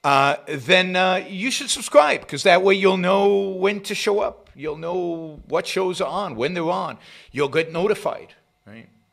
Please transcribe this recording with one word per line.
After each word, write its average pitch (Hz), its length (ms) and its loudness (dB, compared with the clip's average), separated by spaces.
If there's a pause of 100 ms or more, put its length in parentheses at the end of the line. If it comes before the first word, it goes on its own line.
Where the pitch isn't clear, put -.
uh, 139 340 4 (100)
then, 180 500 0
uh, 185 320 2
you 196 220 -6
should 277 200 -6
subscribe, 285 560 2
'cause 143 160 -8
that 185 200 6
way 196 120 4
you'll 190 220 2
know 196 540 2
when 196 320 -2
to 202 120 -8
show - 260 0
up. - 200 -4 (160)
You'll 147 220 -10
know 165 720 -6
what 170 180 -2
shows 185 340 -2
are 156 80 -2
on, 170 280 -4
when 139 180 -2
they're 170 160 -4
on. 175 260 -4 (360)
You'll 139 160 0
get 160 240 -2
notified, 175 600 -2 (320)
right? 113 220 -20 (240)